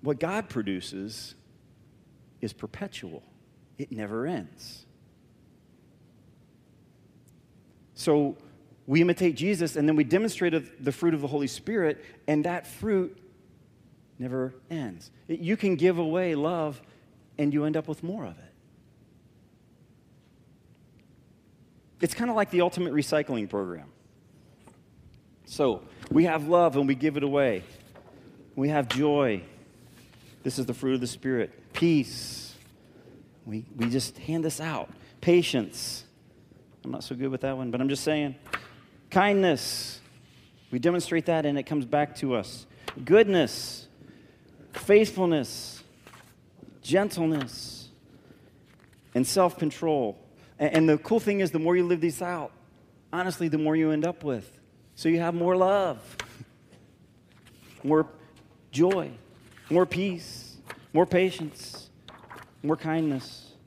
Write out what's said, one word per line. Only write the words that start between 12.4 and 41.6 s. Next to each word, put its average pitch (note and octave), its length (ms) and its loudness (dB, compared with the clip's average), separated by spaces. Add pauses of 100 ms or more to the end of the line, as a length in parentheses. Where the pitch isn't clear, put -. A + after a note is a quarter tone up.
that F3 220 -4
fruit G3 520 -2 (1000)
never B2+ 360 -4 (160)
ends. A#2+ 400 -10 (160)
It, D#3+ 140 -6
you F3+ 160 0
can F#3+ 200 0
give E3+ 220 4
away E3+ 360 0
love, D3+ 480 -2 (560)
and D3 140 2
you D3 120 0
end D#3 120 0
up D#3 120 -4
with D#3 140 -8
more F3+ 220 -8
of E2+ 140 -12
it. - 140 -20 (3500)
It's F3 140 0
kinda A#3+ 200 -2
like G#3 160 2
the F3+ 100 2
ultimate F3 320 0
recycling C#3 560 0
program. F2 400 -6 (1600)
So A#2+ 360 0 (280)
we E3 140 6
have D#3+ 240 0
love, E3+ 280 6
and C#3 100 2
we C3+ 80 2
give C#3 220 -2
it D3 60 -2
away. C3+ 400 2 (960)
We C#3 120 0
have D3 200 0
joy. C3+ 540 2 (1000)
This C3 160 -4
is C3 80 -4
the A#2+ 80 -4
fruit C3+ 200 -2
of B2+ 60 0
the A#2+ 60 -4
Spirit. - 680 -4
Peace. - 800 0 (920)
We, A2 180 -8 (120)
we A#2 120 -2
just B2 300 -4
hand D#3+ 260 -4
this D#3 160 -4
out. D3+ 300 -6 (300)
Patience. - 840 2 (800)
I'm B1+ 60 -8
not - 140 -8
so C3+ 100 -8
good C3 140 -4
with C3 140 -6
that C3+ 140 -4
one, C3 140 -6
but B2 100 -2
I'm C3+ 80 0
just C#3 160 -2
saying. D3 320 0 (760)
Kindness. F#3+ 880 2 (720)
We B2+ 80 -2
demonstrate E3+ 480 0
that, D#3+ 200 2
and C#3+ 120 0
it C3 60 -4